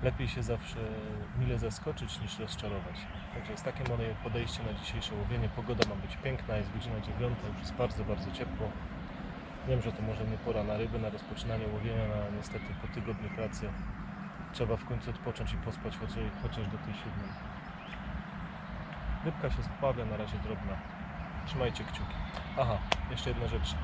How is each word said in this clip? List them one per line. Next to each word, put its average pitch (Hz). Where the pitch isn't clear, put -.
Lepiej 127
się 120
zawsze 113
mile 123
zaskoczyć 117
niż 107
rozczarować. 185
Także -
jest 208
takie 131
moje 113
podejście 117
na 110
dzisiejsze 107
łowienie. 107
Pogoda 110
ma 104
być -
piękna, 127
jest 101
godzina 110
dziewiąta, 113
już 101
jest -
bardzo, 113
bardzo 95
ciepło. 110
Wiem, 127
że 113
to 104
może 110
nie 110
pora 110
na 107
ryby, 113
na 110
rozpoczynanie 110
łowienia, 107
no, 107
ale 104
niestety 101
po -
tygodniu 104
pracy 107
trzeba 113
w -
końcu 117
odpocząć -
i -
pospać -
chociaż, 110
chociaż 110
do 104
tej 104
siódmej. 101
Rybka 160
się 120
spławia, 123
na 107
razie 104
drobna. 190
Trzymajcie 123
kciuki. -
Aha, 117
jeszcze 127
jedna 117
rzecz. -